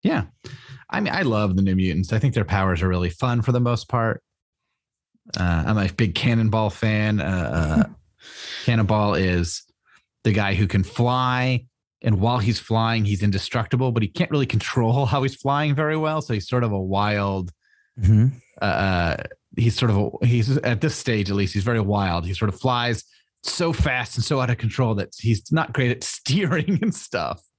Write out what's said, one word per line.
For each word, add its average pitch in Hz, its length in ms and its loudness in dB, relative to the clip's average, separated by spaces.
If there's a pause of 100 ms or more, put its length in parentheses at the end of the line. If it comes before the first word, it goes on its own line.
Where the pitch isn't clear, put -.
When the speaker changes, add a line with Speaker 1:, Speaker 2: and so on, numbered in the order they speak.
Speaker 1:
Yeah. 220 220 0 (640)
I - 100 -2
mean, 208 140 -2
I 190 80 0
love 104 340 2
the 98 60 2
New 95 140 2
Mutants. 92 360 0
I 113 60 2
think 127 160 2
their 107 100 2
powers 95 380 0
are 92 60 2
really 90 220 0
fun 120 320 -2
for 123 100 0
the 123 80 2
most 120 280 -2
part. 113 340 -2 (1160)
Uh, 85 280 0
I'm 107 120 0
a 95 120 0
big 98 240 0
Cannonball 113 560 0
fan. 107 500 0
Uh, 82 680 0
uh, - 40 -16 (320)
Speaker 2:
<laughs> - 400 -14
Speaker 1:
Cannonball 107 500 2
is 87 480 0 (640)
the 110 80 2
guy 98 220 0
who 98 120 2
can 95 160 2
fly. 127 840 0 (360)
And 107 180 2
while 120 180 2
he's 107 220 0
flying, 113 460 0
he's 101 160 0
indestructible, 120 720 0
but 113 100 0
he 104 60 -2
can't - 220 -2
really 143 160 2
control 120 600 0
how 131 160 2
he's 131 140 -2
flying 143 380 0
very 156 220 0
well. 156 240 -2
So 123 140 -4
he's 101 140 -4
sort 123 160 0
of 110 80 0
a 98 80 -2
wild, 98 680 0 (480)
Speaker 2:
Mm-hmm. 110 380 6 (240)
Speaker 1:
uh, - 40 -2
uh, 90 520 0 (400)
he's 117 200 2
sort 117 160 2
of, 98 40 4 (240)
a, - 60 2
he's 120 320 2
at 117 220 0
this - 160 0
stage, 104 340 -2
at 101 60 0
least, 98 180 -2
he's 101 80 0
very 117 180 0
wild. 95 460 0
He 92 80 -4
sort 107 140 -2
of 92 120 -6
flies 120 440 0 (400)
so 165 280 0
fast 127 440 0
and 120 80 -2
so 139 160 0
out 123 100 0
of 120 80 0
control 113 380 0
that - 200 -6
he's - 360 -2
not 160 200 0
great 123 200 0
at - 120 -6
<laughs> - 140 -2
steering 170 640 0
and 220 100 0
stuff. - 480 -6 (180)